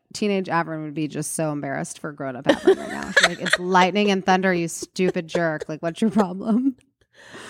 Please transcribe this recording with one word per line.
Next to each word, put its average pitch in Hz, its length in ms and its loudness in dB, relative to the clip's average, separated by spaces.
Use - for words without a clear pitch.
teenage 196 320 0
Avron 160 380 -2
would 147 100 -8
be 151 140 -2
just 147 260 -6
so 156 160 -2
embarrassed 147 480 -6
for 156 140 -10
grown-up 135 320 -8
Avron - 340 4
right - 100 -10
now. - 220 -8
She's - 180 4
like, 175 120 -4
"It's - 180 0
lightning 185 520 4
and 190 140 0
thunder, 190 300 4
you 170 140 -2
stupid 180 580 -2
jerk. 160 420 -2
Like, 156 140 -8
what's 170 180 -4
your 220 100 4
problem?" 214 680 0